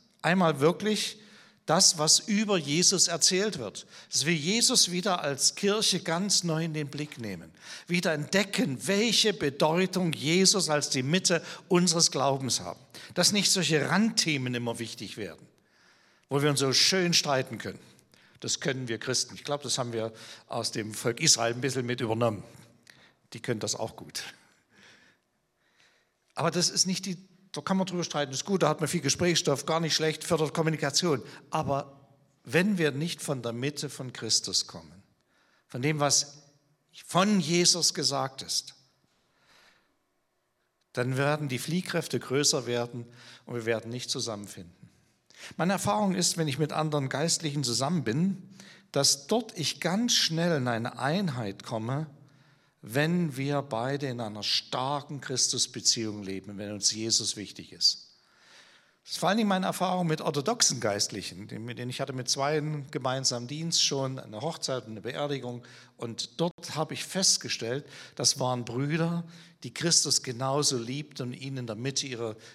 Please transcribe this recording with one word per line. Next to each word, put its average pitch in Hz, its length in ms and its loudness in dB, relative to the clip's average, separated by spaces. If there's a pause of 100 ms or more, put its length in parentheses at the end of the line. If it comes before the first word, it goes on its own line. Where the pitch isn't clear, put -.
(220)
Einmal 165 360 4
wirklich 185 600 2 (480)
das, 175 320 6
was 156 220 6
über 208 360 2
Jesus 160 520 4
erzählt 185 500 2
wird. 107 280 -8 (240)
Dass - 140 0
wir 170 100 4
Jesus 175 560 4
wieder 180 300 0
als 139 340 0
Kirche 202 460 2
ganz 180 440 0
neu 165 200 0
in 165 100 -4
den 151 140 -4
Blick 143 300 -8
nehmen. 90 340 -10 (340)
Wieder 175 280 2
entdecken, 185 720 0
welche 208 480 4
Bedeutung 165 800 2
Jesus 165 580 4
als 147 200 2
die 143 120 0
Mitte 170 420 2 (240)
unseres 175 420 4
Glaubens 135 500 0
haben. 90 200 -10 (340)
Dass 180 180 4
nicht 202 200 4
solche 151 380 2
Randthemen 160 640 2
immer 120 240 -4
wichtig 110 400 -10
werden, 85 280 -10 (800)
wo 139 120 0
wir 147 100 6
uns 135 100 2
so 135 120 4
schön 175 400 4
streiten 131 460 2
können. - 220 -10 (600)
Das - 200 -4
können 131 280 -2
wir 113 100 -4
Christen. - 360 -2
Ich - 100 -14
glaube, 143 200 -4
das 120 120 -2
haben 120 160 -2
wir 113 200 -2 (340)
aus 117 240 -4
dem 110 240 -6
Volk 117 260 -2
Israel 117 320 4
ein 123 80 -8
bisschen 131 240 -2
mit 123 160 -4
übernommen. 110 420 0 (880)
Die 113 100 -12
können 113 180 -2
das 104 140 -4
auch 110 220 -8
gut. - 260 -12 (2250)
Aber 156 160 0
das 175 180 2
ist 196 160 2
nicht 185 200 -4
die, 180 120 -6 (320)
da 151 100 -10
kann 190 160 0
man 190 100 2
drüber 175 180 -4
streiten, 147 280 -2
ist 131 120 -4
gut, 190 180 0
da 151 60 8
hat 151 120 2
man 147 80 0
viel 170 120 -2
Gesprächsstoff, 156 640 2
gar 165 140 2
nicht 160 160 0
schlecht, 156 260 0
fördert 156 320 0
Kommunikation. 156 680 2 (280)
Aber 139 580 -2 (360)
wenn 180 340 2
wir 151 140 2
nicht 156 280 -4
von 131 220 -4
der 117 100 -4
Mitte 139 380 -4
von 127 220 -10
Christus - 560 0
kommen, 82 340 -16 (640)
von 123 160 -8
dem, 151 160 2
was - 460 2 (600)
von 196 360 4
Jesus 170 540 4
gesagt 139 480 -2
ist, - 320 -6 (2250)
dann 123 240 0
werden 147 320 2
die 127 100 -2
Fliehkräfte 160 640 -2
größer 139 460 2
werden 120 400 -2 (380)
und 123 100 -10
wir 113 120 -6
werden 113 240 0
nicht 123 180 -8
zusammenfinden. 101 800 -8 (680)
Meine 175 160 2
Erfahrung 202 420 2
ist, 180 220 0
wenn 160 120 0
ich 131 100 -2
mit 156 140 0
anderen 151 360 0
Geistlichen 147 560 -2
zusammen 127 400 0
bin, 165 500 0 (380)
dass - 340 2
dort 233 320 -2
ich - 220 -4
ganz 208 340 2
schnell 165 420 2
in 123 120 0
eine 117 300 -2
Einheit 131 640 -2
komme, 123 420 -4 (800)
wenn 151 480 2
wir 139 260 -2
beide 135 440 -4
in 120 140 -4
einer 107 240 -8
starken 139 760 -4
Christusbeziehung 113 1000 0
leben, 95 340 -8
wenn 101 140 -6
uns 104 220 0
Jesus 110 420 0
wichtig - 380 -12
ist. - 400 -2 (920)
Das - 100 -18
ist - 60 -6
vor 160 100 0
allen 208 100 4
Dingen 214 100 4
meine 190 180 2
Erfahrung 185 400 0
mit 156 140 0
orthodoxen 135 580 0
Geistlichen, 104 720 -2
die, 113 100 -10
mit 113 200 -8
denen 123 120 -6
ich 127 100 -6
hatte 139 120 -6
mit 127 160 -6
zwei 143 300 0
einen 147 340 -4
gemeinsamen 127 560 -2
Dienst 160 340 0
schon, 135 380 0
eine 107 200 -12
Hochzeit 135 440 -4
und 110 80 -12
eine 107 80 -12
Beerdigung. 123 640 -6 (320)
Und - 440 -8
dort 165 360 -4
habe 147 180 -4
ich - 100 -6
festgestellt, 143 800 0 (300)
das - 240 2
waren 127 260 0
Brüder, 160 600 -2 (400)
die 123 100 -10
Christus - 480 2
genauso 135 560 0
liebten 131 460 -6
und 123 80 -6
ihn 135 240 -10
in 123 100 -6
der 110 100 -6
Mitte 135 300 -4
ihrer, 117 300 -6 (180)